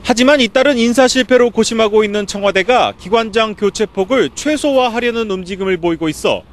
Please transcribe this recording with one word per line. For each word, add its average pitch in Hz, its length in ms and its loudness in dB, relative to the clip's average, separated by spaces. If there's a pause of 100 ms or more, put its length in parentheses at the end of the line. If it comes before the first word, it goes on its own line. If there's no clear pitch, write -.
하지만 254 380 2
잇따른 262 380 2
인사 240 280 2
실패로 247 440 2
고심하고 220 540 0
있는 208 220 -4
청와대가 196 720 0
기관장 220 560 -2
교체폭을 202 800 -2
최소화하려는 240 960 -2
움직임을 190 460 -4
보이고 165 320 -4
있어 139 340 -2 (100)